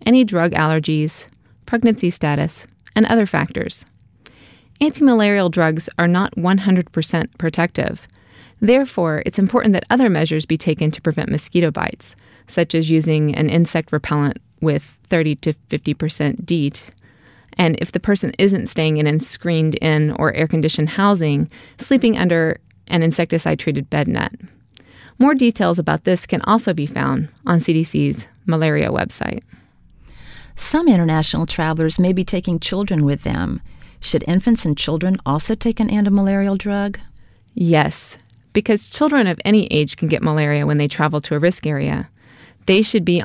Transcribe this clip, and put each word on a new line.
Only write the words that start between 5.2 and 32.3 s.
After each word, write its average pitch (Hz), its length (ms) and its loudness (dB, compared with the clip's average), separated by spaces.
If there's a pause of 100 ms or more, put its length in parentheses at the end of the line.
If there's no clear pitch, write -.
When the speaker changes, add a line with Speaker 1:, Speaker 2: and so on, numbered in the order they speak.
Speaker 1:
drugs 160 380 0 (100)
are 170 80 2
not 180 300 0
one 185 220 2
hundred 185 340 0
percent - 440 -4
protective. - 680 -4 (540)
Therefore, 208 640 2
it's - 120 -4
important 202 360 4
that - 160 -2
other 247 200 4
measures 156 360 0
be 160 120 0
taken 156 340 0
to - 100 -14
prevent 151 280 -2
mosquito 156 420 0
bites, - 440 -6 (320)
such 170 260 -2
as 160 160 0
using 156 460 2
an 151 140 0
insect 165 420 0
repellent 147 460 0 (240)
with 147 360 -2 (120)
thirty 156 260 0
to - 160 -2 (160)
fifty 147 260 -4
percent 151 520 -4
deet. 151 440 -2 (680)
And 165 240 2
if - 100 -6
the 175 80 -4
person 202 400 0
isn't 196 280 2
staying 156 280 0
in 151 120 2
a 151 120 2
screened-in 156 920 0
or - 220 -2
air-conditioned 156 580 0
housing, 165 600 2 (260)
sleeping 247 400 2
under 165 440 0 (260)
an 165 160 0
insecticide-treated 160 880 -2
bed 147 180 -2
net. - 240 -4 (880)
More 285 160 6
details 220 420 2
about 156 280 -2
this 185 200 0
can - 160 -2
also 208 320 0
be 147 140 -2
found 135 420 -4 (160)
on 170 140 2
C - 120 0
D 160 120 2
C's 143 440 -2 (200)
malaria 156 420 0
website. - 540 -6 (1120)
Speaker 2:
Some 330 320 0
international 160 580 2
travelers 160 540 -2
may 180 120 4
be 185 140 -2
taking 180 340 -2